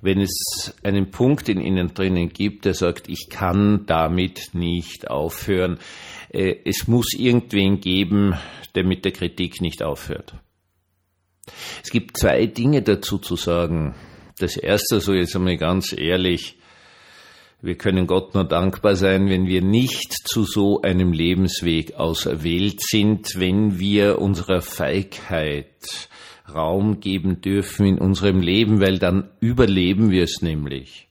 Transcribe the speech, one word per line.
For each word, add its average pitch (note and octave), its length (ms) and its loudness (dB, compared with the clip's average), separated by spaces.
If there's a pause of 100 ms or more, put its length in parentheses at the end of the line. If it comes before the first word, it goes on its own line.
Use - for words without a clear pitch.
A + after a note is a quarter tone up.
wenn F#2+ 200 2
es - 640 -4
einen G2 260 0
Punkt C3+ 380 0
in F#2+ 120 0
Ihnen F2+ 320 0
drinnen F#2 360 0
gibt, - 380 -4
der F#2 80 2
sagt, - 340 -2
„Ich - 220 -12
kann G2+ 560 2
damit E2+ 680 0
nicht F2 580 -6
aufhören.“ F2 680 -2 (520)
Äh, F#2+ 340 0
es - 220 -4
muss A#2 280 2
irgendwen G#2 680 2
geben, F#2+ 540 2 (400)
der F#2 100 0
mit F#2 200 0
der F#2+ 80 0
Kritik F2 480 -6
nicht E2+ 220 -4
aufhört. - 520 -8 (1500)
Es - 80 -12
gibt - 280 -4
zwei E2+ 280 4
Dinge A#2+ 360 0
dazu G2 360 0
zu - 160 -8
sagen. E2 600 -2 (440)
Das F2 180 -4
erste, G2+ 440 0
so G2 140 0
jetzt F2+ 200 0
einmal F2+ 220 2
ganz F2+ 400 0
ehrlich, F2+ 600 -2 (1000)
wir F2 160 -4
können F#2 300 0
Gott F#2 280 0
nur G2 100 4
dankbar F#2 500 2
sein, F#2+ 340 4
wenn F#2 180 2
wir F#2 160 2
nicht A2 500 0 (160)
zu A2 160 0
so G2+ 380 2
einem F2+ 300 2
Lebensweg E2+ 840 0
auserwählt E2 840 -2
sind, G#2+ 560 0
wenn F#2 440 0
wir G2+ 400 2
unserer F2+ 400 0
Feigheit D#2 1500 -6 (460)
Raum G2 460 0
geben F#2+ 400 -2
dürfen G2 460 0
in F#2+ 120 4
unserem F#2+ 420 2
Leben, G#2 400 4
weil F#2+ 180 4
dann F#2 320 0 (100)
überleben G#2 680 4
wir F#2 140 4
es - 160 -6
nämlich. C#2+ 720 -6